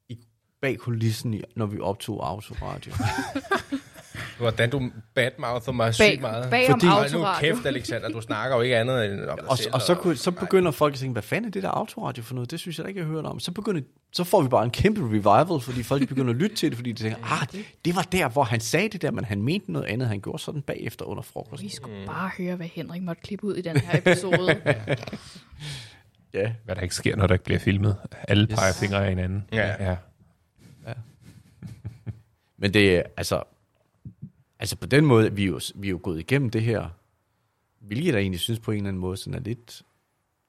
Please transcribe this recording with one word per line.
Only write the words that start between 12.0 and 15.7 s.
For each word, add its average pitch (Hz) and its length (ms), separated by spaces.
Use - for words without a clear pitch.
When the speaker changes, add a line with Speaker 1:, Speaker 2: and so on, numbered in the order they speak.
Speaker 1:
for 120 120
noget? 120 160
Det 165 80
synes 165 180
jeg 165 60
da - 40
ikke, 196 120
jeg 160 80
har 156 60
hørt 156 120
om." 139 140
Så - 120
begynder, 190 300
så 180 120
får 185 180
vi 135 60
bare 117 160
en 120 80
kæmpe 110 300
revival, 113 600
fordi 123 220